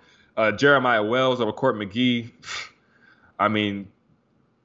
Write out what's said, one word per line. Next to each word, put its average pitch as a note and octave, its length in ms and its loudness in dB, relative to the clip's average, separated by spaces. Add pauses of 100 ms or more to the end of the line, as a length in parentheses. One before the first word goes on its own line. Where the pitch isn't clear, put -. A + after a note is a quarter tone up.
(360)
Uh, A2 160 2
Jeremiah B2+ 500 4
Wells B2 380 0
over G#2+ 120 -2
Court B2+ 240 -2
McGee. A#2 540 -2 (540)
<sighs> - 540 -20
I G2+ 100 2
mean, G2+ 400 -2 (760)